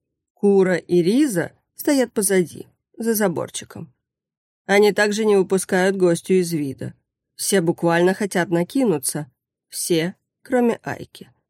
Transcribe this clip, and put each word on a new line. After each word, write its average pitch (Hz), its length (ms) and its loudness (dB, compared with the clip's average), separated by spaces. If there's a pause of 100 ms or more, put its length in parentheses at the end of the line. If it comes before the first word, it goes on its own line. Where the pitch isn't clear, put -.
(340)
Кура 190 420 2
и 175 260 0
Риза 214 500 0 (220)
стоят 262 380 0
позади, 196 540 -2 (300)
за 226 180 -2
заборчиком. 143 800 -6 (760)
Они 202 260 4
также 208 320 0
не 208 120 4
выпускают 190 600 0
гостью 180 440 0
из 170 120 -4
вида. 135 420 -8 (420)
Все - 240 0
буквально 170 540 0
хотят 196 340 -4
накинуться. 170 840 -2 (380)
Все, 170 460 -4 (280)
кроме 247 400 0
Айки. - 480 -14 (200)